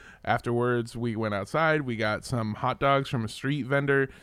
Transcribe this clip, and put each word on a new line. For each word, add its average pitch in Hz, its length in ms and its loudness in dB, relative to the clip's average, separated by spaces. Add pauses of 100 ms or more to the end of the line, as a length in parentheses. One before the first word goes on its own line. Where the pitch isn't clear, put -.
(240)
Afterwards, 120 720 0
we 117 200 -2
went 107 180 0
outside, 156 480 0
we 123 140 -4
got 107 280 -2
some 113 300 -2
hot 127 240 -2
dogs 139 320 4
from 117 140 -2
a 104 40 -4
street 139 380 -2
vendor, 139 420 2 (140)